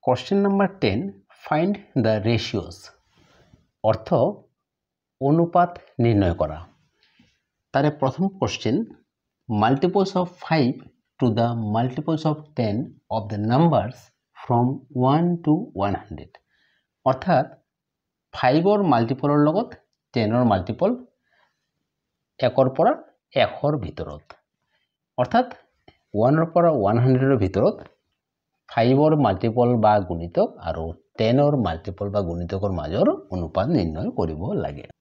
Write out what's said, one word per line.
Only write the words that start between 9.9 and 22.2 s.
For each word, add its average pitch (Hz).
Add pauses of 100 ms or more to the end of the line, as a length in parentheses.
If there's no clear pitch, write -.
of 180 (160)
five 143 (440)
to 135 (140)
the 117 (280)
multiples 151
of 147 (220)
ten 107 (420)
of 110 (100)
the 104 (120)
numbers 139 (400)
from 120 (400)
one 156 (180)
to 151 (320)
one 98
hundred, - (720)
অৰ্থাৎ 143 (880)
ফাইভৰ 170 (140)
মাল্টিপলৰ 135
লগত 190 (440)
টেনৰ 117
মাল্টিপল 101 (1600)